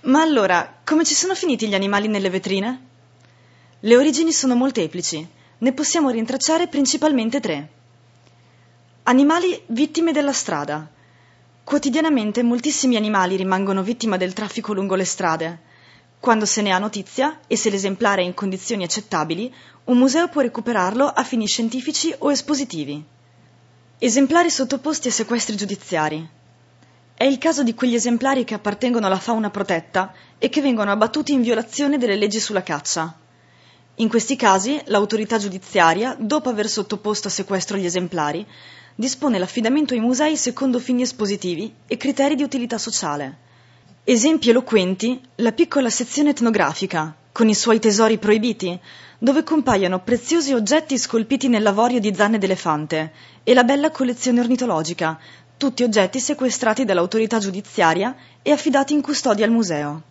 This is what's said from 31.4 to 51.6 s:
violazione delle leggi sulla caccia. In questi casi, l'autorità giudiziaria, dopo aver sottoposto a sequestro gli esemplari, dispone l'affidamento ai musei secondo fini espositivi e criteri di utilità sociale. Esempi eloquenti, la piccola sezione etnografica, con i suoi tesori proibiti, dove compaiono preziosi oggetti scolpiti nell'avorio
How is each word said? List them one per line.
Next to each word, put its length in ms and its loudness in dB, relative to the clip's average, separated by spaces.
violazione 560 0
delle 160 2
leggi 240 0
sulla 240 -2
caccia. 560 -6
In 100 2
questi 260 0
casi, 420 2
l'autorità 500 0
giudiziaria, 840 0
dopo 300 0
aver 180 -2
sottoposto 640 -6
a 20 -6
sequestro 460 -4
gli 80 -2
esemplari, 600 -4
dispone 440 -2
l'affidamento 560 0
ai 80 0
musei 340 0
secondo 440 -2
fini 240 -2
espositivi 720 -4
e 80 -4
criteri 400 0
di 80 -2
utilità 340 -4
sociale. 600 -6
Esempi 460 2
eloquenti, 720 2
la 180 0
piccola 360 0
sezione 420 0
etnografica, 840 -2
con 160 2
i 80 4
suoi 240 2
tesori 380 2
proibiti, 600 0
dove 260 2
compaiono 580 2
preziosi 500 0
oggetti 460 0
scolpiti 500 -2
nell'avorio 540 2